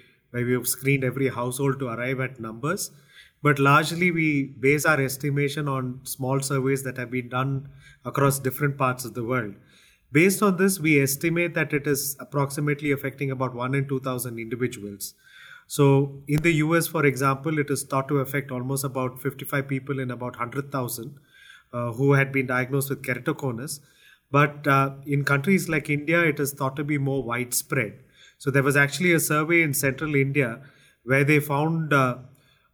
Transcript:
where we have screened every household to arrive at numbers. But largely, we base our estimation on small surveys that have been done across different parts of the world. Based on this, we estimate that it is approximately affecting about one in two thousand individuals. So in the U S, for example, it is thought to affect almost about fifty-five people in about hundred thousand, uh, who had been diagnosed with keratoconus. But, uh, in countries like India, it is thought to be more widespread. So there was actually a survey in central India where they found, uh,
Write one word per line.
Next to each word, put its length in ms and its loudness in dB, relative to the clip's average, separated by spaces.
where 160 -2
we 80 2
have 140 -2
screened 360 0
every 260 0
household 500 -2
to 80 -6
arrive 320 -4
at 200 -6
numbers. 520 -6
But 180 4
largely, 520 4
we 480 0
base 260 4
our 140 4
estimation 680 -2
on 360 -4
small 360 -2
surveys 440 0
that 140 -8
have 140 -8
been 180 -6
done 400 -4
across 360 2
different 380 -2
parts 280 0
of 80 -10
the 100 -6
world. 300 -2
Based 300 4
on 160 4
this, 220 2
we 200 4
estimate 540 0
that 200 -2
it 120 -2
is 340 -2
approximately 720 -2
affecting 380 -4
about 240 -4
one 220 -2
in 120 0
two 120 -2
thousand 400 -6
individuals. 720 -6
So 600 4
in 140 2
the 120 4
U 220 4
S, 120 2
for 180 0
example, 540 0
it 100 -2
is 140 -2
thought 240 -2
to 120 0
affect 320 -4
almost 320 -4
about 380 -4
fifty-five 460 -4
people 320 -4
in 100 -6
about 280 -8
hundred 340 -6
thousand, 440 -6
uh, 200 -4
who 220 4
had 180 4
been 160 0
diagnosed 420 -2
with 140 -6
keratoconus. 760 -6
But, 360 2
uh, 240 4
in 180 0
countries 460 2
like 200 -2
India, 340 2
it 160 0
is 120 -2
thought 260 -4
to 60 -4
be 140 -2
more 260 -2
widespread. 680 -2
So 120 -2
there 120 4
was 120 4
actually 380 4
a 60 4
survey 420 2
in 120 2
central 420 -2
India 460 0
where 200 4
they 160 6
found, 540 0
uh, 240 4